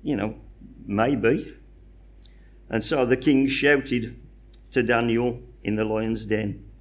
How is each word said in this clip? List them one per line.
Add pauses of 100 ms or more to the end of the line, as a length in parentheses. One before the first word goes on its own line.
you
know, (500)
maybe." (1120)
And
so
the
king
shouted (560)
to
Daniel (240)
in
the
lion's
den. (180)